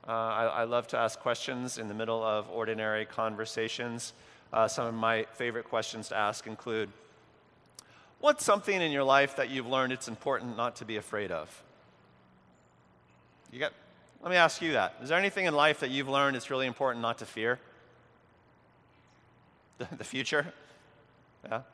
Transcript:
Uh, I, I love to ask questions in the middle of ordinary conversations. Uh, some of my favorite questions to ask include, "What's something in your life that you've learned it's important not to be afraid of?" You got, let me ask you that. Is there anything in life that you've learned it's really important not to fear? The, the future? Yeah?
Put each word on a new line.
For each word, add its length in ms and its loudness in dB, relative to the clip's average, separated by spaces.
Uh, 40 -4
I, 340 0
I 180 0
love 240 0
to 100 -2
ask 220 0
questions 580 -4
in 100 -6
the 60 -6
middle 300 -2
of 260 0
ordinary 560 -2
conversations. 1080 -4
Uh, 160 4
some 200 -2
of 80 -6
my 380 0
favorite 320 -4
questions 420 -4
to 100 -4
ask 300 0
include, 420 -6
"What's 240 6
something 380 4
in 100 2
your 120 2
life 320 6
that 160 -2
you've 160 -4
learned 260 2
it's 140 -8
important 500 -4
not 200 -2
to 80 -12
be 120 -4
afraid 340 -4
of?" 320 -8
You 80 -16
got, 140 -2
let 80 -2
me 60 6
ask 220 8
you 120 0
that. 320 2
Is 60 -10
there 100 4
anything 260 0
in 80 2
life 280 6
that 100 -2
you've 180 -2
learned 260 2
it's 140 -6
really 160 0
important 380 -2
not 160 -2
to 80 -10
fear? 320 -2
The, 100 -8
the 60 -10
future? 480 0
Yeah? 160 -6